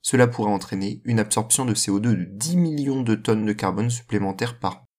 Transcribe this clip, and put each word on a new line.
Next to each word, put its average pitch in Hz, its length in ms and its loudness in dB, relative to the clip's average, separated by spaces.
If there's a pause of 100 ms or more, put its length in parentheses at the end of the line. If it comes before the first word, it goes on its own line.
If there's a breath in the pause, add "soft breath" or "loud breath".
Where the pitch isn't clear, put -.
cela 123 280 4
pourrait 107 240 0
entraîner 98 520 -4
une 117 140 2
absorption 110 460 0
de 113 100 0
C - 160 -2
O 98 80 4
deux 113 160 2
de 90 100 -2
dix 107 320 -4
millions 143 460 0
de 113 140 2
tonnes 107 280 0
de 104 80 0
carbone 104 380 -2
supplémentaires 104 720 -4
par 92 160 -4
an. - 80 -20 (140)